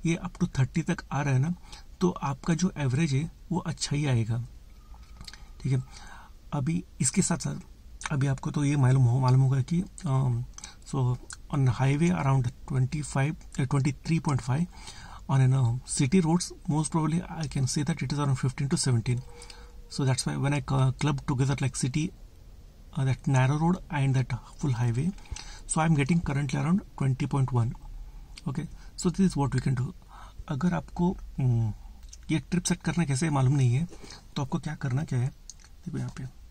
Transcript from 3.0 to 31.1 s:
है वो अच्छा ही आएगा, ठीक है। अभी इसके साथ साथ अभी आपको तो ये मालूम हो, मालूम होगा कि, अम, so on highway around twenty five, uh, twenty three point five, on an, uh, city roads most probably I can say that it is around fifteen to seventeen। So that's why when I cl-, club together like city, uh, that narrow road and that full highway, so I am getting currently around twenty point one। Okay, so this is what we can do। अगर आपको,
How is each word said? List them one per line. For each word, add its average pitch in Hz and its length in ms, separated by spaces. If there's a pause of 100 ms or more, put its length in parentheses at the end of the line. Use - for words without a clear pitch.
है 147 180 (220)
वो 170 60
अच्छा - 380
ही 147 100
आएगा, 117 380 (1200)
ठीक 131 100
है। 131 100 (720)
अभी 165 320 (160)
इसके 180 220
साथ 170 160
साथ 143 180 (560)
अभी 139 140
आपको 139 240
तो 147 140
ये 143 120
मालूम 131 280
हो, 123 160
मालूम 127 200
होगा 135 220
कि, 170 220 (220)
अम, 131 380 (500)
so 123 220 (380)
on 135 140
highway 143 420
around 139 340
twenty 127 580
five, 143 320
uh, - 320
twenty 139 260 (140)
three 160 220
point 135 120
five, 147 260 (640)
on 135 100
an, 131 140
uh, 123 240 (200)
city 151 220
roads 160 320 (180)
most 151 220
probably 165 520
I 131 40
can 135 200
say 160 160
that 165 180
it 135 100
is 143 60
around 139 180
fifteen 135 320
to 175 80
seventeen। 123 440 (720)
So 143 140
that's 127 220
why 147 100
when 139 140
I 143 120
cl-, 131 280 (100)
club 147 280
together 135 320
like 131 220
city, 156 240 (920)
uh, 135 60
that 131 240
narrow 135 340
road 175 140 (180)
and 135 220
that 127 200 (260)
full 135 140
highway, 123 360 (580)
so - 80
I 160 100
am 165 80
getting 165 340
currently 143 320
around 175 180 (220)
twenty 135 320
point 127 280
one। 117 100 (760)
Okay, 139 180 (320)
so 180 120
this 185 200
is - 80
what 139 180
we 123 120
can 131 80
do। 131 160 (560)
अगर 175 260
आपको, 175 420 (220)